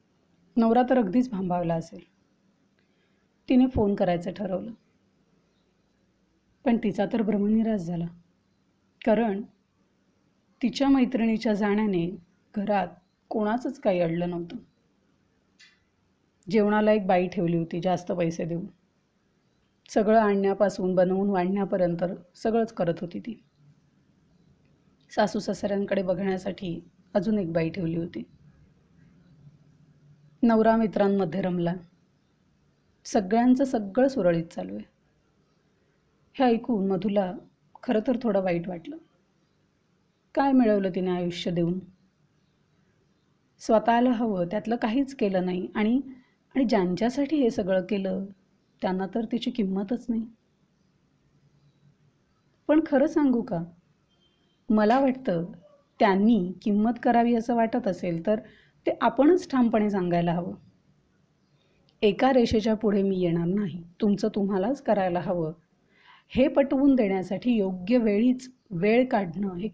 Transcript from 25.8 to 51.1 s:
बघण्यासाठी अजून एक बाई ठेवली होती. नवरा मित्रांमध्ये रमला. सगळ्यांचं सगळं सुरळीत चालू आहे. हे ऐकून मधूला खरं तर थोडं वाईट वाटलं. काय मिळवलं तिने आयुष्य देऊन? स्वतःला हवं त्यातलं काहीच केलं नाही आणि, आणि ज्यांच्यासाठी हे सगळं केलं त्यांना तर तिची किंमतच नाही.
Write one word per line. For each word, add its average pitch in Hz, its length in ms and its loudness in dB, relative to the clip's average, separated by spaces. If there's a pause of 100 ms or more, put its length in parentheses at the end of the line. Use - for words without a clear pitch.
बघण्यासाठी 185 840 -6 (240)
अजून 214 260 0
एक 165 140 -4
बाई 165 160 0
ठेवली 165 280 -4
होती. 170 260 -8 (2250)
नवरा 226 320 4
मित्रांमध्ये 196 640 0
रमला. 175 320 -2 (1300)
सगळ्यांचं 240 600 2
सगळं 240 420 0
सुरळीत 175 380 0
चालू 180 280 -12
आहे. 214 100 -12 (1500)
हे 262 120 0
ऐकून 226 420 0
मधूला 196 460 -2 (500)
खरं 220 240 0
तर 254 140 0
थोडं 196 220 0
वाईट 175 240 -2
वाटलं. 190 300 -12 (1400)
काय 269 160 2
मिळवलं 214 440 4
तिने 185 160 -2
आयुष्य 175 400 -4
देऊन? 175 280 0 (1800)
स्वतःला 233 520 2
हवं 214 340 -2
त्यातलं 175 300 -4
काहीच 247 400 -2
केलं 190 300 0
नाही 180 300 -4
आणि, 226 260 2 (540)
आणि 262 100 2
ज्यांच्यासाठी 226 720 0
हे 254 140 2
सगळं 190 400 -2
केलं 190 360 -4 (560)
त्यांना 185 340 -2
तर 233 100 -4
तिची 233 260 -4
किंमतच 202 580 -4
नाही. 226 160 -4 (2500)